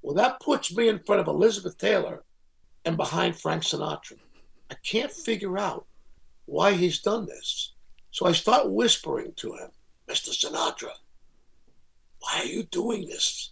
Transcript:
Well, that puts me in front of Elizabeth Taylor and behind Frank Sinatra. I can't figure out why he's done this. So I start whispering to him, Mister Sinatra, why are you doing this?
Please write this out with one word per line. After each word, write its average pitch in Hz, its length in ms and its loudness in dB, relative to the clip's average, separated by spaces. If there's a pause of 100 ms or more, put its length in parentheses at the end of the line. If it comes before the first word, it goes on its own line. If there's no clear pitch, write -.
Well, 143 140 -6
that 247 240 2
puts - 360 -2
me 233 120 4
in 208 120 4
front 202 220 4
of 165 60 0
Elizabeth 185 500 2
Taylor - 460 0 (640)
and 165 120 0
behind 170 420 0
Frank 160 240 -2
Sinatra. 151 540 -4 (520)
I - 140 -12
can't 240 280 -2
figure 196 460 -4
out 196 280 -4 (600)
why 151 280 4
he's 175 280 2
done 214 240 0
this. - 480 -8 (380)
So - 140 -4
I 180 60 6
start - 400 4
whispering - 640 2
to - 160 -8
him, - 160 -14 (380)
Mister - 240 -4
Sinatra, 151 600 -4 (1300)
why - 200 -4
are - 60 -2
you - 180 -4
doing 202 440 -2
this? - 440 -4